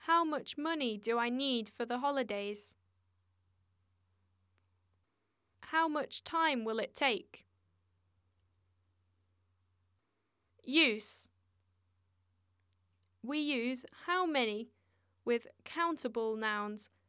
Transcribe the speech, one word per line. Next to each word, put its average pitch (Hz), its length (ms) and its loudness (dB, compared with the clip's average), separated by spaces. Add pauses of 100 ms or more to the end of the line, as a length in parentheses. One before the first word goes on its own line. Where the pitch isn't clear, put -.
How 330 240 4
much 302 340 -4
money 294 400 0
do 226 200 0
I 240 120 2
need 247 400 0
for 233 160 -6
the 240 140 -2
holidays? 208 720 -2 (3000)
How 320 160 4
much 294 340 -4
time 302 440 2
will 220 120 0
it - 160 -4
take? - 520 -2 (3250)
Use. 254 640 2 (1900)
We 285 160 -2
use 262 480 0 (180)
how 359 220 2
many 240 420 0 (560)
with 233 220 0 (180)
countable 233 720 0
nouns 214 540 -2 (180)